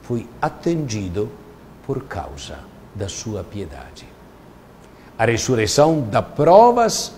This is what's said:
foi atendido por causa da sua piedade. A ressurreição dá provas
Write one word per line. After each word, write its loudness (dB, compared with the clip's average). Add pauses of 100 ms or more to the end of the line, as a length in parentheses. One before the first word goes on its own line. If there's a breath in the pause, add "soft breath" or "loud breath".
foi -6 (140)
atendido -4 (580)
por -4
causa -12 (360)
da -6
sua -8
piedade. -12 (1080 loud breath)
A 2
ressurreição 4
dá 0
provas 4